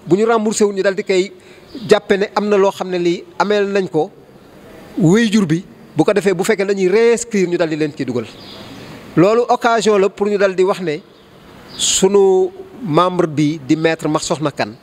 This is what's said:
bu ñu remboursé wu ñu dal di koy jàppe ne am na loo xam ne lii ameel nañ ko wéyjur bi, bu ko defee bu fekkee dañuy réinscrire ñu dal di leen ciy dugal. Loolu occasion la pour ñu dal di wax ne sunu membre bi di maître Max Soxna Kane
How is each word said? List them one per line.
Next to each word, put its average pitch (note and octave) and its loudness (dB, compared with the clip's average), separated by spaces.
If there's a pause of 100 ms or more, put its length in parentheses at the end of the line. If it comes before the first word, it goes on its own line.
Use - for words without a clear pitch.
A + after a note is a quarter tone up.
bu D#3+ 4
ñu G#3+ 0
remboursé A3 0
wu G3+ 2
ñu F#3+ -4
dal G3 0
di G3+ -6
koy F#3+ -2 (540)
jàppe G#3 2
ne G3 -2
am G#3 -2
na G#3 4
loo G3 4
xam F#3 -6
ne F3+ -4
lii F3 -2 (140)
ameel G3+ 0
nañ G3 -2
ko D#3+ -2 (880)
wéyjur G#3+ 2
bi, D#3+ -2 (320)
bu D#3 2
ko G#3+ 2
defee G3 0
bu F3+ -2
fekkee G3+ 0
dañuy F#3+ 0
réinscrire A3 2
ñu E3+ -2
dal E3 0
di D#3 -4
leen D3+ -2
ciy C3+ -6
dugal. A#2 -4 (920)
Loolu G#3+ 4
occasion A3+ 2
la G3 2
pour G3+ -4
ñu G#3 0
dal G3 0
di F3+ 0
wax F#3 0
ne E3 -6 (760)
sunu F#3+ 2 (320)
membre F3 0
bi D3+ -2
di D#3 2
maître D#3+ -2
Max D#3 -2
Soxna D3+ -4
Kane A2+ -6